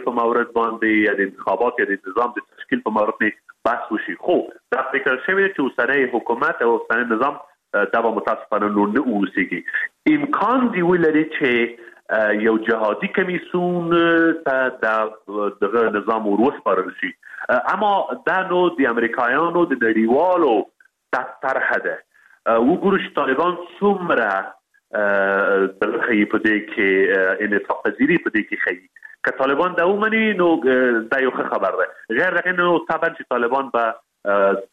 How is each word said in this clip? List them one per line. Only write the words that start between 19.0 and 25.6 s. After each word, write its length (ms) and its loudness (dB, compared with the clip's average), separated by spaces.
د 80 0
نړیوالو 920 2
دا 100 -2
طرحه 360 0
ده. 200 -6
آ، 100 4
وګورو 420 2
چې 160 -8
طالبان 420 0
څومره، 640 0
آ، 100 -2